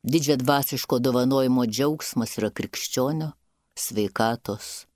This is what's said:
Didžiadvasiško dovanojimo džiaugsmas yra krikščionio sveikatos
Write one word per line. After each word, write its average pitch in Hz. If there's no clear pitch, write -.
Didžiadvasiško 139
dovanojimo 127
džiaugsmas 123
yra 107
krikščionio 147
sveikatos -